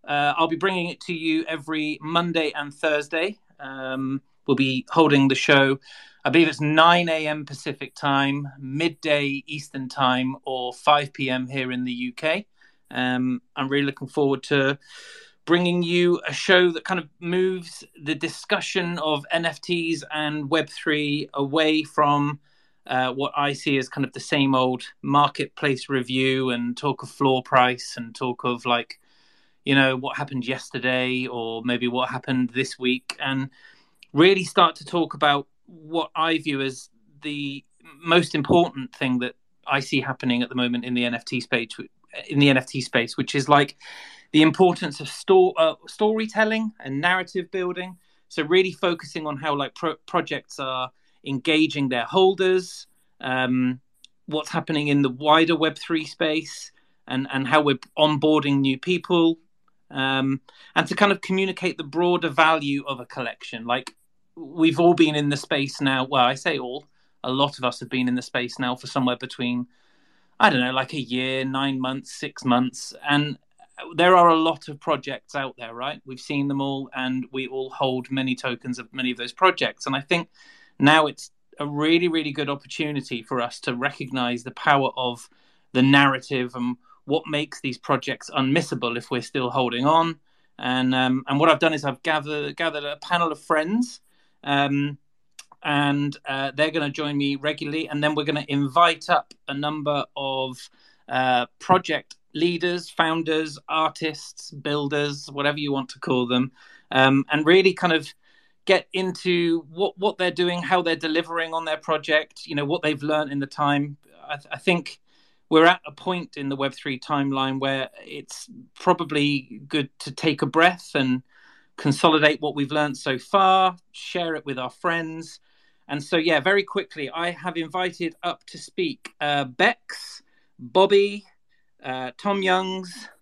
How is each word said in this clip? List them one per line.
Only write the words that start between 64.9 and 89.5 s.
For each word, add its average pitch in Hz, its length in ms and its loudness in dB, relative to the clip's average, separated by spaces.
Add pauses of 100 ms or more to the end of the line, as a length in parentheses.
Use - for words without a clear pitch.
been 160 220 4
in 147 140 0
the 143 80 0
space 139 440 -4
now. 135 240 2
Well, 131 180 4
I 127 120 4
say 147 240 -2
all, 127 260 -8 (380)
a 127 80 -4
lot 143 260 0
of 127 60 -8
us 123 160 -2
have 120 100 -12
been 127 180 0
in 123 80 0
the 123 60 -2
space 123 380 -6
now 127 160 -2
for 131 120 -16
somewhere 127 300 0
between, 123 500 -6 (720)
I 220 100 6
don't 139 100 2
know, 123 140 -2
like, 131 200 -2
a 151 80 -6
year, 131 440 -2
nine 135 340 -2
months, 131 340 -6
six - 320 -10
months. 123 480 0 (160)
And 147 280 2 (580)
there 175 200 6
are 175 140 8
a 165 60 6
lot 160 340 -2
of 147 100 -14
projects 139 560 -6
out 135 220 -6
there, 117 160 -12
right? 131 320 -8
We've 131 140 -14
seen 143 280 -2
them 139 140 -2
all, 135 340 -4
and 127 360 -4
we 131 160 -6
all 131 240 -8
hold 131 400 -2
many 131 240 -2
tokens 123 440 -8
of 117 140 -18
many 127 180 -4
of 120 60 -6
those 120 160 -10
projects. - 520 0
And 135 100 -4
I 139 60 -2
think 170 280 -2 (500)
now 151 280 6
it's - 240 -12 (280)
a 147 60 -4
really, 156 420 2
really 156 240 -2
good 143 180 -4
opportunity 143 760 -6
for 110 180 -4
us 117 200 -8
to 131 120 -4
recognize 123 720 -4
the 127 80 -12
power 139 440 2
of 123 320 -6 (460)
the 127 80 2
narrative 135 720 4
and 123 240 -4 (280)
what 143 200 -2
makes 151 360 -6
these 127 180 -8
projects 131 500 -4
unmissable 131 640 0
if 120 140 -10
we're 123 140 -4
still 127 260 -4
holding 127 380 0